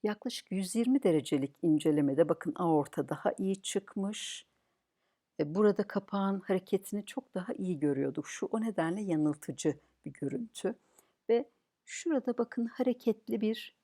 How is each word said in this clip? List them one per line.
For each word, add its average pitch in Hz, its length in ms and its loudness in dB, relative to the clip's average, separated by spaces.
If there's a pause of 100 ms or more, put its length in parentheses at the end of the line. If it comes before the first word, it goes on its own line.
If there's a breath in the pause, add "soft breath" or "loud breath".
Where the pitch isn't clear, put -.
Yaklaşık - 480 -6
yüz 190 240 -4
yirmi 254 280 4
derecelik 147 580 2
incelemede 151 680 4
bakın 160 260 -2
aorta 151 540 2
daha - 280 -2
iyi 190 240 -2
çıkmış. - 840 -6 (920)
E, 151 160 -2
burada 208 280 4
kapağın 196 560 -2
hareketini 196 680 -2
çok - 300 -12
daha 185 180 -6
iyi 185 260 -4
görüyorduk. 139 480 0
Şu - 240 -6
o 220 100 -2
nedenle 190 400 -2
yanıltıcı 151 760 0 (280 soft breath)
bir - 80 -10
görüntü. 175 640 -6 (540 soft breath)
Ve 233 200 2 (400)
şurada 262 480 -2
bakın 233 280 -2
hareketli 233 760 -2
bir 214 420 -2